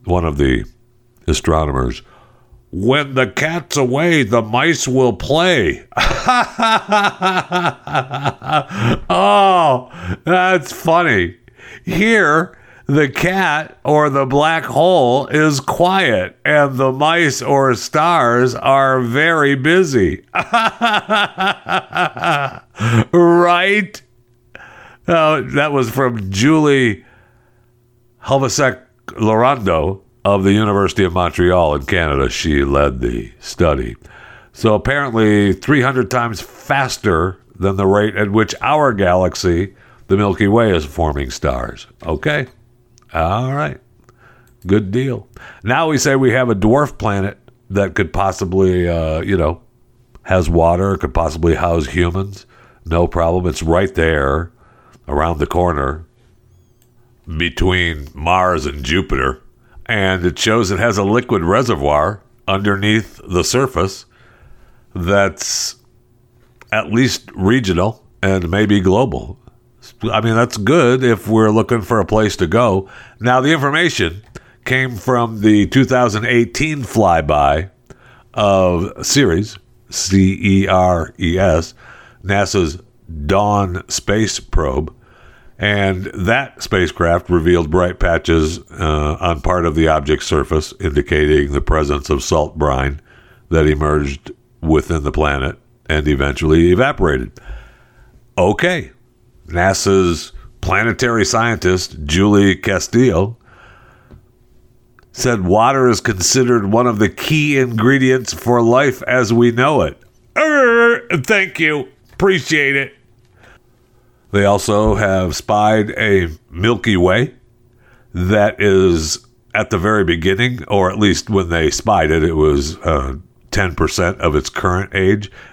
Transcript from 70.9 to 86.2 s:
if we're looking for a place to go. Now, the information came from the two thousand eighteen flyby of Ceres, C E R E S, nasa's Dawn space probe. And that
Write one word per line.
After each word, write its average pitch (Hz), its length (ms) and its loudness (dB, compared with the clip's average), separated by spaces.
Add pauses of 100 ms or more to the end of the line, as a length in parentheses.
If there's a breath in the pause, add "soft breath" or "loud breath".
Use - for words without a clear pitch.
if 113 240 0
we're 110 240 4
looking 110 300 0
for 107 180 -2
a 92 60 0
place 107 320 0
to 90 100 -2
go. 95 420 0 (300 loud breath)
Now, 127 220 2
the 143 100 0
information 139 720 -2 (420 loud breath)
came 127 300 -2
from 113 460 -2
the 104 260 4
two 131 180 2
thousand 120 400 0
eighteen 123 580 -2
flyby 80 840 2 (640 loud breath)
of 92 720 0
Ceres, 107 520 0 (320)
C 95 520 2
E 98 260 2
R 92 520 0
E 85 180 -2
S, 85 360 0 (500 loud breath)
nasa's 92 580 -2 (440)
Dawn 98 640 0
space 101 500 -4
probe. - 540 -2 (640 soft breath)
And 98 480 -2
that 113 580 -4